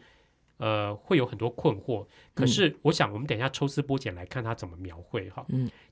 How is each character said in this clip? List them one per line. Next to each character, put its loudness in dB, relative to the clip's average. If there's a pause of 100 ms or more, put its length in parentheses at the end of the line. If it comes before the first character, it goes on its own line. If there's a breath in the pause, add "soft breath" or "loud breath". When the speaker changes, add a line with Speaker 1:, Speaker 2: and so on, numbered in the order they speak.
(580 soft breath)
Speaker 1:
呃， 0
会 2
有 4
很 -10
多 -2
困 2
惑。 -4 (300 soft breath)
可 4
是 4
我 6
想 2
我 -6
们 -4
等 0
一 -2
下 2
抽 0
丝 0
剥 0
茧 -4
来 -10
看 -6
她 -4
怎 -8
么 -14
描 -10
绘 -6
哈。 -12
Speaker 2:
嗯。 0 (240 loud breath)